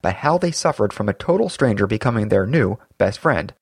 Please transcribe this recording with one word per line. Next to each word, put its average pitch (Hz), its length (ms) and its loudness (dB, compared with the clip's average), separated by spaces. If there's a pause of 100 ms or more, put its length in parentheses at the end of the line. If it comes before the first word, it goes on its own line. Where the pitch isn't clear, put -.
about 95 160 -2
how 156 200 0
they 180 140 0
suffered 117 420 -2
from 104 160 -2
a 98 60 -2
total 180 340 0
stranger 101 380 2
becoming 110 420 0
their 95 160 2
new 113 320 0 (220)
best - 180 0
friend. 120 440 -2